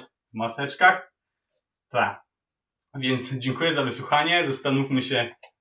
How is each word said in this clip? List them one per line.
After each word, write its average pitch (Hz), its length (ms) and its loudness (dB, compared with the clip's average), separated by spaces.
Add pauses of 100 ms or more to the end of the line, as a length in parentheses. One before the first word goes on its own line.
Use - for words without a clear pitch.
w - 320 -20
maseczkach. 127 800 2 (800)
Tak. 92 300 0 (720)
Więc 131 380 -2
dziękuję 131 400 -2
za 143 100 0
wysłuchanie. 151 600 0
Zastanówmy 135 560 0
się 120 340 -2 (260)